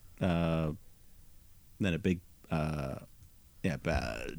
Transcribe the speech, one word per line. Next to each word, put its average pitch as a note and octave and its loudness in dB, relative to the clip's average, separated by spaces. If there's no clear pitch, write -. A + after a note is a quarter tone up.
Uh, E2 4
then F#2 4
a D#2 0
big, F2+ 2
uh, D2+ 0
yeah, E2+ 2
ba-, B1 0